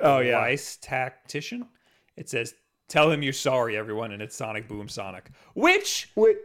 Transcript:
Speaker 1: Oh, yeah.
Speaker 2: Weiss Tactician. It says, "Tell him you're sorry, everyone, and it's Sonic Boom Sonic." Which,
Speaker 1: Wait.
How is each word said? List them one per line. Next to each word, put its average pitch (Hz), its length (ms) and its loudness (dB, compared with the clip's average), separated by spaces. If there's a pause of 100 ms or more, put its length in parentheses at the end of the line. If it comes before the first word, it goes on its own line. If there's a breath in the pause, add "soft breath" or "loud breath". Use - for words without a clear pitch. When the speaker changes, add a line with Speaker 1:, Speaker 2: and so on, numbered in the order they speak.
Speaker 1:
Oh, 139 200 6
yeah. 120 180 2
Speaker 2:
Weiss 123 380 -2
Tactician. 143 920 -8 (480)
It - 100 -14
says, 117 260 -4 (360)
"Tell 151 220 6
him 147 120 0
you're 135 80 -2
sorry, 123 460 0
everyone, 110 340 -6
and 101 100 -12
it's 107 140 -12
Sonic 107 320 -8
Boom 104 220 -10
Sonic." 95 400 -12 (240 soft breath)
Which, 370 600 0
Speaker 1:
Wait. 220 300 6